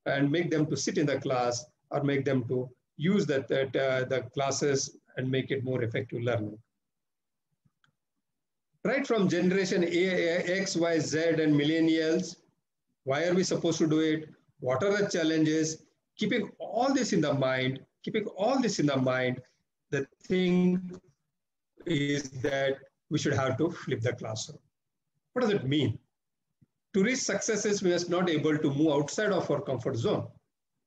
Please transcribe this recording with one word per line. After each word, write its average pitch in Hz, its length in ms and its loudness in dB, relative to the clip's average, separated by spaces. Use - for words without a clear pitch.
and 139 240 2
make 160 200 0
them 156 160 2
to 151 100 -4
sit - 220 -2
in 151 80 2
the 139 120 0
class 123 460 -2
or 143 120 -2
make 139 220 0
them 127 240 0
to 127 200 -2
use 180 300 2
that, 135 220 -2
that, 135 280 -2
uh, 131 280 0
the 127 180 -2
classes 139 640 -2
and 131 140 -4
make 131 200 -2
it 123 140 -4
more 127 180 -2
effective 120 380 -4
learning. 110 380 -4
Right 269 220 0
from 208 220 2
generation 180 560 2
A, - 40 0
A, 175 720 0
X, 190 160 -4
Y, 165 220 2
Z 135 200 -2
and 156 140 4
millennials, 160 840 2
why 143 220 -2
are 180 80 2
we 185 100 4
supposed 165 340 0
to 165 80 4
do 156 140 2
it? 156 280 0
What 131 220 -2
are 202 140 2
the 202 120 0
challenges? 156 760 0
Keeping 220 420 0
all 254 340 0
this 254 200 0
in 175 80 4
the 143 140 2
mind, 131 460 0
keeping - 260 -2
all 254 320 0
this 220 180 0
in 156 80 2
the 139 100 2
mind, 127 440 0
the 139 160 -2
thing 180 760 2
is 143 440 -2
that 135 360 0
we 151 80 -2
should 139 160 0
have 127 240 0
to 123 120 0
flip 127 300 -6
the 117 120 -2
classroom. 110 460 -10
What 254 100 0
does 214 80 2
it 156 140 0
mean? 131 340 0
To 190 80 4
reach 254 160 2
successes, 202 640 -2
we 180 80 4
must 175 180 0
not 175 220 0
able 151 260 2
to 147 180 0
move 151 180 2
outside 175 400 0
of 170 180 -2
our 143 100 0
comfort 127 360 -4
zone. 151 320 -2